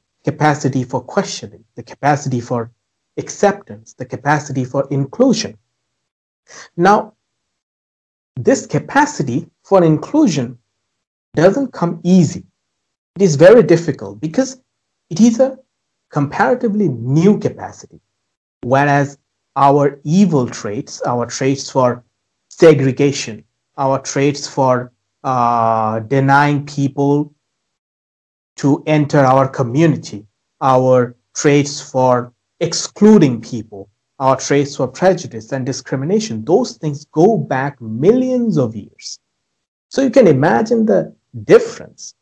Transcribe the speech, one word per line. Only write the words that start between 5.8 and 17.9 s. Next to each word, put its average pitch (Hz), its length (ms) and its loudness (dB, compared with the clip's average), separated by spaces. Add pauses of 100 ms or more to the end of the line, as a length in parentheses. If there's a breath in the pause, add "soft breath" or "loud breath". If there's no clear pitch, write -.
Now, 190 380 0 (1200)
this 220 300 0
capacity 160 840 -4 (140)
for 185 200 4
inclusion 156 760 0 (760)
doesn't 202 380 2
come 170 300 -6
easy. 175 420 2 (720)
It 175 60 0
is 160 140 2
very 190 260 8
difficult 147 580 -2
because 208 400 -6 (500)
it 175 100 -4
is 233 200 4
a 262 180 0 (520)
comparatively 202 800 -2
new 139 500 2
capacity, - 600 -10 (640)